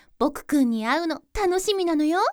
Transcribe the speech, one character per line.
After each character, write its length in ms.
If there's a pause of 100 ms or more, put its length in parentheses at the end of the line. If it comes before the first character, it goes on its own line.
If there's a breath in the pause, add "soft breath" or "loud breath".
(200 loud breath)
僕 260
く 160
ん 80
に 160
会 140
う 80
の 160 (100)
楽 260
し 140
み 120
な 100
の 100
よ。 140 (140)